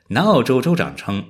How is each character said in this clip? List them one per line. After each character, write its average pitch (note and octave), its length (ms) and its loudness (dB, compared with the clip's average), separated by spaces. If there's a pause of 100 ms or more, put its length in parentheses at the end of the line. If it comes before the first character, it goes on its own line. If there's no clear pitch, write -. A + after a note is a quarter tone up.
南 B2 160 0
澳 F#3 180 4
洲 B2+ 180 2
州 E3+ 140 0
长 D2 220 -4
称 G2+ 340 -6